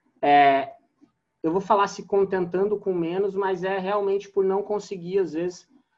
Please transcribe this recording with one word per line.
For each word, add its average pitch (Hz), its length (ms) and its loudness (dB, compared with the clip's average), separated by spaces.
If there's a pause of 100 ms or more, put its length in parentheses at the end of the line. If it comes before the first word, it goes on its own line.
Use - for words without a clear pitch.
(220)
é... 143 520 4 (680)
eu 160 100 0
vou 190 100 0
falar 202 260 2
se 196 160 -12
contentando 196 760 0
com 196 160 -4
menos, 180 400 -2
mas 190 300 -2
é 190 140 -2
realmente 196 520 -2
por 196 140 0
não 190 180 0
conseguir, 196 580 -4
às 156 140 -2
vezes, 180 360 -6 (280)